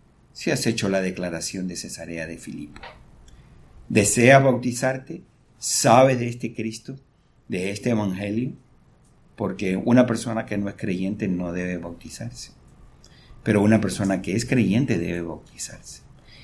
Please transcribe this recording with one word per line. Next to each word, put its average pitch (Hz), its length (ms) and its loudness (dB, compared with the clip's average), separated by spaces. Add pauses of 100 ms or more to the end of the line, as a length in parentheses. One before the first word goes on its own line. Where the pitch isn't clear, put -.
(320)
Si - 180 -4
has 139 160 0
hecho 110 220 0
la 95 120 2
declaración 92 640 -6
de 87 100 -8
Cesarea 82 500 -10
de 82 120 -12
Filipo. - 420 -14 (1080)
¿Deseas 120 540 6
bautizarte? 131 800 -2 (360)
¿Sabes 127 640 6
de 120 80 -2
este 120 260 -8
Cristo, 110 420 -10 (520)
de 92 220 -4
este 107 200 -4
evangelio? 104 640 -2 (800)
Porque 95 420 -2
una 120 300 6
persona 113 400 -4
que 107 100 -6
no 101 120 -4
es 101 80 -10
creyente 95 500 -4
no 90 260 -4
debe 90 260 -4
bautizarse. - 720 -14 (920)
Pero 104 200 4
una 107 180 6
persona 98 420 -2
que 90 140 -2
es 117 100 -2
creyente 120 520 2
debe 87 240 -4
bautizarse. - 800 -14 (420)